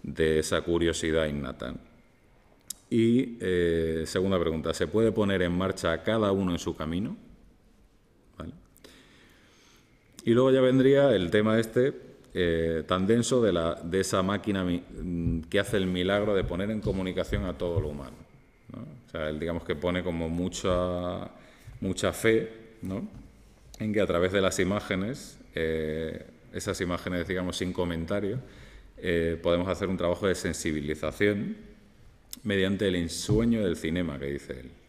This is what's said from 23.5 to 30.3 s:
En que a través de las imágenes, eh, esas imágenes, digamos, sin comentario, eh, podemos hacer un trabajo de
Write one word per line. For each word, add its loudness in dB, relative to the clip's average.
En -2
que 2
a 4
través 2
de 4
las 2
imágenes, -2
eh, -4
esas -6
imágenes, -2
digamos, -4
sin -4
comentario, -4
eh, 0
podemos 2
hacer -2
un -2
trabajo 0
de 2